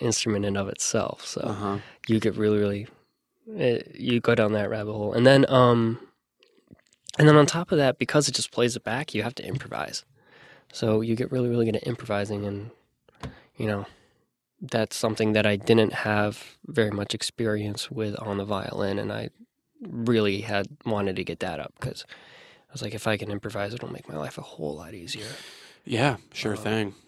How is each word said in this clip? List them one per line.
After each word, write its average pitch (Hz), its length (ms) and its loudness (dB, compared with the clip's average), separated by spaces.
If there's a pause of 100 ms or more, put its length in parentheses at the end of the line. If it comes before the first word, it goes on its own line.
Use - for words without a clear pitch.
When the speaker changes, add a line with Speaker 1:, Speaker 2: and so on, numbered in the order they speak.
Speaker 1:
instrument 107 460 0
in 98 100 0
of 98 120 -2
itself, - 580 -4
so - 160 -6
Speaker 2:
Uh-huh. 101 360 -4 (300)
Speaker 1:
you 110 120 4
get 104 160 0
really, 107 220 2
really, 104 280 -2 (680)
it, 127 400 0
you 123 260 0
go 120 140 4
down 107 200 4
that 104 160 0
rabbit 107 240 -4
hole. 104 180 -4
And 117 140 4
then, 135 240 10
um, 120 480 6 (1200)
and 151 100 8
then 151 80 10
on 147 80 10
top 170 280 0
of 175 60 4
that, 135 200 2
because 143 300 2
it 123 60 -2
just - 160 -4
plays 117 260 0
it - 80 -10
back, 107 300 -6
you 107 80 -2
have 120 120 -6
to - 120 -10
improvise. - 600 -8 (640)
So 110 300 0
you 113 140 0
get 123 140 -6
really, 127 200 0
really 117 160 2
good 110 100 0
at - 100 -6
improvising, 104 600 -4
and, 101 240 -8 (840)
you 113 100 -4
know, 101 180 -4 (800)
that's 120 340 -2
something 107 380 0
that 107 120 4
I 104 100 4
didn't 110 360 4
have 104 640 -2 (100)
very 113 240 0
much 101 240 -4
experience 107 760 -4
with 107 300 -6
on 104 180 -4
the 98 60 -4
violin, 101 540 -2
and 104 140 -4
I 110 160 -6 (540)
really 113 600 2
had 101 240 -2 (200)
wanted 101 300 -2
to 92 80 -6
get 85 160 -8
that 85 200 -6
up - 200 -14
'cause - 240 -10 (640)
I - 40 -20
was 127 100 -14
like, 113 120 -8
"If 107 120 -10
I 107 120 2
can 107 120 -8
improvise, 101 440 -6
it'll 120 180 -10
make - 160 -14
my - 80 -10
life 76 220 -8
a - 40 -12
whole 76 340 -8
lot 85 180 -16
easier." 104 320 -12 (600)
Speaker 2:
Yeah, 120 300 0 (160)
sure 107 240 -4
Speaker 1:
Um, 104 60 -12
Speaker 2:
thing. 107 320 -2 (140)